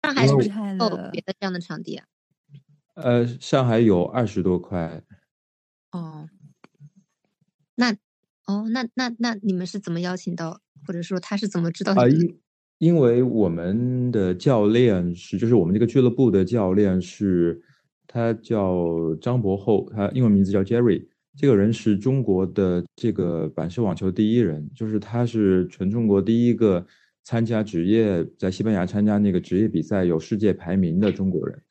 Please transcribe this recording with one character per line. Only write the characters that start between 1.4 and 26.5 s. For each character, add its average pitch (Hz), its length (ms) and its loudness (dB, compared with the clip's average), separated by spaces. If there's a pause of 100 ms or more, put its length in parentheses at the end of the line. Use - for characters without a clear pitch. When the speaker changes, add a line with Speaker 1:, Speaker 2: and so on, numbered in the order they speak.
Speaker 1:
样 185 80 -6
的 180 80 -8
场 170 220 -14
地 165 140 -12
啊？ - 100 -20 (880)
Speaker 3:
呃， 120 320 0
上 127 400 -2
海 113 140 4
有 98 240 4
二 123 220 -2
十 98 160 -4
多 90 160 0
块。 85 440 -8 (880)
Speaker 1:
哦。 160 380 -14 (1500)
那， 240 180 0 (540)
哦， 208 240 -4
那， 240 240 -4
那， 247 240 -4
那 233 240 -2
你 202 100 0
们 180 140 -4
是 196 120 -10
怎 185 140 -8
么 170 80 -4
邀 180 160 -4
请 175 180 -8
到， 165 260 -10 (260)
或 165 60 -10
者 170 100 -6
说 180 180 -6
他 - 160 -8
是 202 100 -4
怎 190 140 -4
么 170 100 -2
知 190 140 -8
道 196 80 -2
你 196 40 2
的？ 123 60 4
Speaker 3:
啊， 123 60 6
因， 160 300 2 (400)
因 170 180 4
为 123 260 4
我 113 260 2
们 120 600 -2
的 95 240 0
教 104 340 2
练 101 460 2
是， - 220 -10
就 110 100 0
是 120 80 4
我 95 100 6
们 87 100 0
这 107 40 2
个 113 80 2
俱 131 140 2
乐 123 80 6
部 117 220 2
的 95 140 4
教 95 280 0
练 95 280 2
是， 87 600 0 (460)
他 117 260 -2
叫 90 840 -2
张 120 240 -2
博 98 160 0
厚， 101 380 0
他 101 160 -2
英 127 120 0
文 113 100 4
名 98 100 6
字 95 80 0
叫 98 140 2
Jerry。 117 440 0 (260)
这 143 140 0
个 117 80 6
人 104 160 2
是 107 240 0
中 131 260 0
国 95 220 0
的 90 400 -2 (100)
这 117 160 -4
个 82 380 -4
板 80 200 -8
式 90 120 -8
网 95 160 -2
球 95 140 -4
第 107 240 0
一 123 60 4
人， 76 340 -2
就 113 120 -8
是 107 140 -2
他 117 240 -4
是 101 440 2
全 92 220 -4
中 117 160 -2
国 101 140 4
第 113 260 2
一 120 60 2